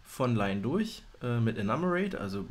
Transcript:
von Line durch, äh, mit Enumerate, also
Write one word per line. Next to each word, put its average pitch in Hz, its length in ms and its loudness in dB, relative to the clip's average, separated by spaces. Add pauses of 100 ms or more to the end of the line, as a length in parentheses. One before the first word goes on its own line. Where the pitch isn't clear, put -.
von 123 320 0
Line 98 260 2
durch, 190 420 -2 (180)
äh, 120 180 0
mit 113 200 2
Enumerate, 175 600 0
also 98 320 -4